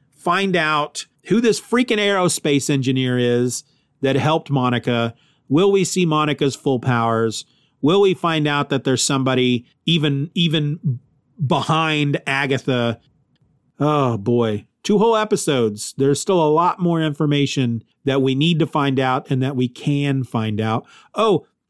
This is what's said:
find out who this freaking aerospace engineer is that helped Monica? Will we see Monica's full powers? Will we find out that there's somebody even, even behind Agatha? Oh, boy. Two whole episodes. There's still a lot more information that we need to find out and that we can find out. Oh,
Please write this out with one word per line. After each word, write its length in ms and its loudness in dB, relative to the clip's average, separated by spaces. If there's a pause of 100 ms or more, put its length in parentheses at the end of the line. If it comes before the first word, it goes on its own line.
(160)
find 400 -2
out 500 -2 (200)
who 140 2
this 220 0
freaking 360 0
aerospace 720 0
engineer 480 0
is 460 0 (380)
that 140 0
helped 340 0
Monica? 640 -2 (320)
Will 240 4
we 120 2
see 220 0
Monica's 500 0
full 240 -2
powers? 640 0 (360)
Will 200 4
we 120 4
find 340 0
out 220 0
that 140 -2
there's 200 0
somebody 640 0 (200)
even, 480 0
even 680 -2 (460)
behind 800 0
Agatha? 760 -2 (800)
Oh, 380 0
boy. 500 -2 (160)
Two 140 2
whole 180 4
episodes. 800 -2
There's 220 2
still 220 0
a 80 2
lot 300 2
more 220 0
information 800 -2 (220)
that 160 0
we 120 0
need 260 0
to 80 0
find 320 0
out 300 -2
and 140 0
that 120 -4
we 120 0
can 560 -2
find 360 -4
out. 280 -2 (260)
Oh, 320 0 (240)